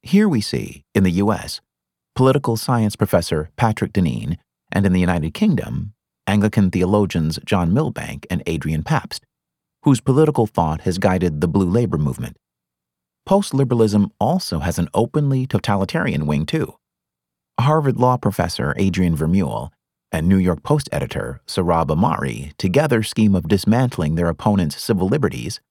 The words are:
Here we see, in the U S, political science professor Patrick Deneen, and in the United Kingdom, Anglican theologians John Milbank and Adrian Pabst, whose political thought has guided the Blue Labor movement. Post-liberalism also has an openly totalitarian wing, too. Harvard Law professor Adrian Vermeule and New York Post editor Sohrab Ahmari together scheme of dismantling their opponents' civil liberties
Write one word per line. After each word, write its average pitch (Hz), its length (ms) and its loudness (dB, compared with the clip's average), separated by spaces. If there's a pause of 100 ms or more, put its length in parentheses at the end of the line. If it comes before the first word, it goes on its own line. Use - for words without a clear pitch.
Here 202 280 4
we 135 100 2
see, - 460 -6 (100)
in 98 80 4
the 92 80 4
U 101 220 2
S, - 260 -8 (560)
political 131 400 2
science 110 400 0
professor 85 640 -2
Patrick 110 340 0
Deneen, 67 460 -2 (340)
and 101 140 0
in 92 80 2
the 92 80 2
United 85 320 0
Kingdom, 107 580 -2 (340)
Anglican 101 460 2
theologians 90 720 0
John 87 300 0
Milbank 104 560 -4
and 85 160 -4
Adrian 78 380 -4
Pabst, - 420 -4 (580)
whose 135 160 4
political 135 480 2
thought 78 340 -2
has 92 180 -2
guided 90 420 0
the 85 80 0
Blue 92 200 2
Labor 113 280 0
movement. 65 400 -4 (880)
Post-liberalism 120 920 2
also 127 400 -2
has 82 180 -2
an 87 160 -2
openly 131 540 0
totalitarian 101 800 -2
wing, 147 180 0
too. - 300 -4 (840)
Harvard 143 380 2
Law 123 220 4
professor 80 580 -2
Adrian 92 400 2
Vermeule 76 540 -2 (420)
and 80 160 -2
New 95 80 4
York 90 260 2
Post - 300 0
editor - 560 -6
Sohrab 85 400 0
Ahmari 71 680 -2
together 135 440 0
scheme 107 320 2
of 82 140 0
dismantling 104 680 2
their 85 120 0
opponents' 85 560 0
civil 92 240 0
liberties 123 640 -4